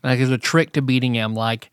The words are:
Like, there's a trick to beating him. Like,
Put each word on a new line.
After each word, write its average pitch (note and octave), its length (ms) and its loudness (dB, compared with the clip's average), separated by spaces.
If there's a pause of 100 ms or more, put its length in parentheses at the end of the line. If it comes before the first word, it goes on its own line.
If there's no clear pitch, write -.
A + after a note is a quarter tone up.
Like, B2+ 160 0
there's B2+ 120 2
a C3 80 0
trick D#3+ 340 0
to D3 100 0
beating B2+ 320 0
him. A2 200 -2
Like, A2+ 380 -4